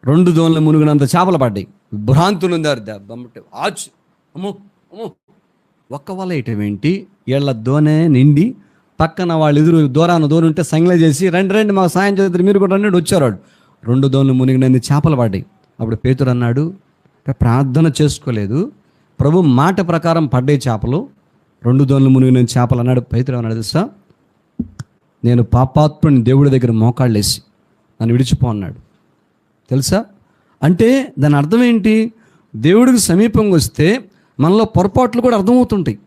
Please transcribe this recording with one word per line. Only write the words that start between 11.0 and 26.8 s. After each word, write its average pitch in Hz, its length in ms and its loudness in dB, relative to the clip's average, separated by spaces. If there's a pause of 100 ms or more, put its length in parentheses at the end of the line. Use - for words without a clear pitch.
"రండి, 185 260 -2
రండి, 214 180 0
మాకు 190 200 0
సాయం 196 260 0
చేద్దరు, 180 240 0
మీరు 196 160 2
కూడా 190 160 0
రండి" 202 140 0
అని 185 80 0
వచ్చారు 175 260 0
వాళ్ళు. 107 160 -2 (460)
రెండు 131 240 0
దోణలు 135 240 2
మునిగినన్ని 131 460 2
చేపలు 143 380 0
పడ్డాయి. 107 300 -2 (340)
అప్పుడు 110 160 -6
పేతురు 127 340 -2
అన్నాడు, 123 440 -2 (560)
"ప్రార్థన 135 600 0 (100)
చేసుకోలేదు, 127 680 -4 (480)
ప్రభు 160 200 2
మాట 165 480 2
ప్రకారం 165 380 0
పడ్డాయి 131 420 0
చేపలు, 120 400 -4 (560)
రెండు 131 200 2
దోణలు 135 240 2
మునిగిన 131 300 4
చేపలు" 120 400 0
అన్నాడు. 123 220 0
పేతురు 127 360 -4
అన్నాడు 113 180 -6
తెలుసా, 113 340 -4 (1400)
"నేను 120 180 2
పాపాత్ముని 139 800 0
దేవుడి 135 280 2
దగ్గర 123 200 0
మోకాళ్ళేసి 113 720 -2 (600)